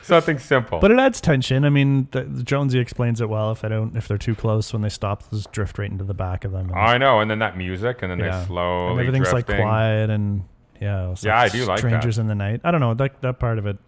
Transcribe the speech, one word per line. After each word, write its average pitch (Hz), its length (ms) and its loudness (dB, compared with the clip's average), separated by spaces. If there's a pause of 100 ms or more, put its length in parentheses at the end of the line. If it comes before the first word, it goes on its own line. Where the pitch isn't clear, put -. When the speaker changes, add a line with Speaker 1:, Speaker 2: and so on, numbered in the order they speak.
Speaker 1:
Something 165 380 2
simple. 123 400 0
Speaker 2:
But 196 120 6
it 247 80 6
adds 262 220 2
tension. 135 440 2
I 143 40 6
mean, 139 420 4
the, 131 120 -4
the 135 200 -8
Jonesy 139 360 0
explains 120 420 -2
it 110 80 -2
well. 107 220 -2
If 110 100 -6
they 110 80 -6
don't, 110 260 -4
if 110 120 -6
they're 107 100 -2
too 113 160 -2
close, 110 400 -2
when 107 80 -2
they 107 80 -2
stop, 101 400 -6
they'll 107 100 -6
just - 120 -10
drift 101 260 -6
right 104 140 -6
into 98 120 -8
the 95 120 -6
back 92 300 -6
of 98 60 -6
them. 92 180 -6
And 90 100 -4
Speaker 1:
I 117 180 4
know, 131 220 6
and 107 100 2
then 110 100 0
that 101 180 0
music, 92 440 -4
and 92 100 -4
then 87 80 -4
Speaker 2:
Yeah. 92 180 -2
Speaker 1:
they're 90 100 -4
slowly 90 440 -2
Speaker 2:
And 87 100 0
everything's, 131 320 2
like, 120 120 0
Speaker 1:
drifting. - 220 0
Speaker 2:
quiet, 110 420 2
and, 101 360 -2 (360)
yeah, 95 300 -4
it's 92 120 -10
Speaker 1:
Yeah, 107 200 2
Speaker 2:
like 104 100 4
Speaker 1:
I - 40 -4
do 123 80 -2
like 98 120 0
Speaker 2:
strangers 113 380 0
Speaker 1:
that. 117 80 -2
Speaker 2:
in 110 40 -2
the 107 80 -2
night. 101 280 -2
I 170 80 0
don't 165 100 2
know. 117 140 2
That, 135 260 -4
that 127 180 -4
part 113 200 -2
of 101 80 -4
it 101 100 -4 (100)